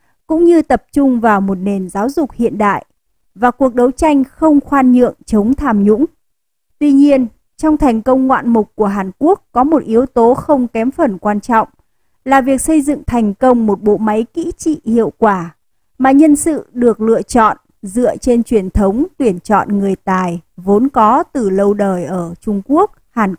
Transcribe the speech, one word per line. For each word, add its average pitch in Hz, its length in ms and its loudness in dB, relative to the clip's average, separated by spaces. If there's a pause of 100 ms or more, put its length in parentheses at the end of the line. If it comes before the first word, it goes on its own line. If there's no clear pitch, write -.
(260)
cũng 320 180 0
như 339 180 4
tập - 300 -2
trung 269 280 0
vào 214 200 2
một 196 140 -2
nền 190 340 -6
giáo 202 200 -4
dục 277 240 -4
hiện 233 260 -4
đại 202 280 -2 (480)
và 240 160 0
cuộc 254 240 -2
đấu 247 160 2
tranh 294 340 0
không 302 360 0
khoan 262 320 0
nhượng 247 220 2 (100)
chống 220 300 0
tham 220 300 -2
nhũng. 214 200 2 (720)
Tuy 294 140 0
nhiên, 269 340 4 (300)
trong 311 200 0
thành 233 260 0
công 262 240 0
ngoạn 262 220 0
mục 226 260 0
của 214 120 -2
Hàn 196 320 -4
Quốc 349 340 0
có 247 120 0
một 302 180 2
yếu 226 240 0
tố 233 280 2
không 262 340 -2
kém 226 220 -4
phần 247 280 -2
quan 208 220 -4
trọng, 226 280 -2 (560)
là 269 160 2
việc 262 200 0
xây 311 220 0
dựng 285 240 -4
thành 220 280 -2
công 247 320 2
một 202 160 -2
bộ 208 140 2
máy 220 380 -2
kỹ 339 220 -6
trị 311 280 -4
hiệu 220 340 0
quả, 185 380 -2 (420)
mà 262 120 2
nhân 294 260 6
sự 294 360 -4
được 240 280 0
lựa 220 220 0
chọn 220 340 0 (260)
dựa 208 340 -4
trên 240 260 0
truyền 196 280 -2
thống 214 340 0 (140)
tuyển 202 220 -2
chọn 202 380 -2
người 196 180 -2
tài 185 440 -4 (160)
vốn 202 320 0
có 247 340 2
từ 233 280 -4
lâu 196 240 0
đời 190 300 -4
ở 175 360 -8
Trung 202 280 -6
Quốc, 349 240 0 (180)
Hàn 196 280 -2